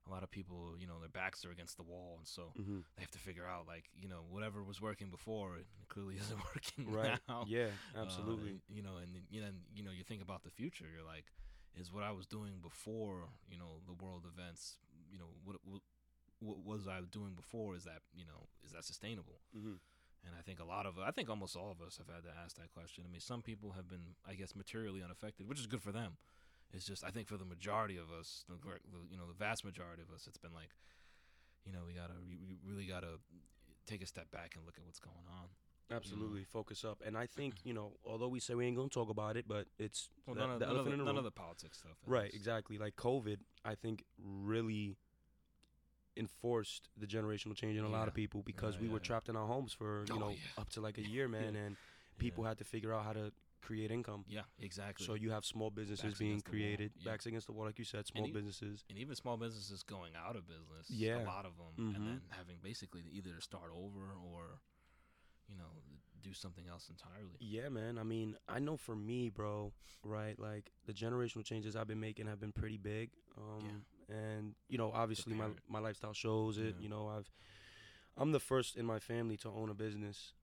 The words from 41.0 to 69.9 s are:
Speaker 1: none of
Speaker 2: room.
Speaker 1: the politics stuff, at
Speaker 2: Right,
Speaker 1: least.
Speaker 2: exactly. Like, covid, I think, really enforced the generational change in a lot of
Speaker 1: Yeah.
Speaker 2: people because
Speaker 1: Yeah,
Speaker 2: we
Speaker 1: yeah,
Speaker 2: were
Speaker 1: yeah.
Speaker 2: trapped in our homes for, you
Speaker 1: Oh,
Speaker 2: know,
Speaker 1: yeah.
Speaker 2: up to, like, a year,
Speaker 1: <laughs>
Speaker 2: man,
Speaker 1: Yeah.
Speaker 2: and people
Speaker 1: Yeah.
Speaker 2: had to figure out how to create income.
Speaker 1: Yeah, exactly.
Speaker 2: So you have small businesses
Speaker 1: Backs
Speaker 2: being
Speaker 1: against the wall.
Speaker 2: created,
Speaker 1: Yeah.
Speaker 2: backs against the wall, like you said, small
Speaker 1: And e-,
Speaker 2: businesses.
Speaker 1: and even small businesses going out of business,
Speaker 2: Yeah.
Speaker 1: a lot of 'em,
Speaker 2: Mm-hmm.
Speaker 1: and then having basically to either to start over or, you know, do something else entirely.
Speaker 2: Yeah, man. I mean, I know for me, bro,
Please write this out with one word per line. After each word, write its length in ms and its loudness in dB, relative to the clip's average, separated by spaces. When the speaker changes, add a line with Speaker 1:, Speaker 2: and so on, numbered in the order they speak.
Speaker 1:
none 60 8
of 60 6
Speaker 2:
room. 80 6
Speaker 1:
the 60 0
politics 460 -10
stuff, 140 -12
at 60 -4
Speaker 2:
Right, 160 10
Speaker 1:
least. 100 -2
Speaker 2:
exactly. 440 2
Like, 160 0
covid, 420 6
I 120 2
think, 280 0
really 800 4
enforced 720 2
the 80 -2
generational 500 2
change 220 4
in 60 6
a 60 4
lot 180 6
of 60 2
Speaker 1:
Yeah. 100 6
Speaker 2:
people 200 2
because 320 2
Speaker 1:
Yeah, 60 0
Speaker 2:
we 60 4
Speaker 1:
yeah, 60 4
Speaker 2:
were 60 4
Speaker 1:
yeah. 40 0
Speaker 2:
trapped 260 4
in 60 2
our 120 4
homes 260 4
for, 340 0
you 80 2
Speaker 1:
Oh, 40 4
Speaker 2:
know, 100 4
Speaker 1:
yeah. 80 0
Speaker 2:
up 140 -2
to, 100 0
like, 160 0
a 100 -2
year, 200 4
Speaker 1:
<laughs> 0 -
Speaker 2:
man, 280 2
Speaker 1:
Yeah. 60 2
Speaker 2:
and 160 0
people 280 4
Speaker 1:
Yeah. 60 6
Speaker 2:
had 80 0
to 40 -4
figure 300 2
out 100 4
how 100 2
to 200 0
create 300 2
income. 360 2
Speaker 1:
Yeah, 160 -4
exactly. 460 -2
Speaker 2:
So 100 2
you 160 4
have 120 2
small 280 2
businesses 340 0
Speaker 1:
Backs 140 2
Speaker 2:
being 120 6
Speaker 1:
against 140 4
the 60 -4
wall. 60 2
Speaker 2:
created, 380 4
Speaker 1:
Yeah. 160 -2
Speaker 2:
backs 140 -2
against 220 0
the 60 -4
wall, 120 -2
like 140 -2
you 60 -2
said, 220 -2
small 160 0
Speaker 1:
And 60 4
e-, 40 0
Speaker 2:
businesses. 560 -2
Speaker 1:
and 80 -6
even 180 -4
small 220 2
businesses 460 -2
going 320 -6
out 200 -2
of 120 -6
business, 420 -10
Speaker 2:
Yeah. 320 6
Speaker 1:
a 40 2
lot 200 0
of 140 -8
'em, 160 -10
Speaker 2:
Mm-hmm. 200 4
Speaker 1:
and 120 2
then 220 0
having 300 -8
basically 440 -6
to 80 -10
either 220 -4
to 80 -6
start 320 -6
over 400 -6
or, 480 -8
you 100 -12
know, 260 -10
do 120 -6
something 340 -8
else 220 -8
entirely. 500 -10
Speaker 2:
Yeah, 300 0
man. 280 0
I 60 0
mean, 340 2
I 120 2
know 180 4
for 180 -2
me, 340 4
bro, 440 2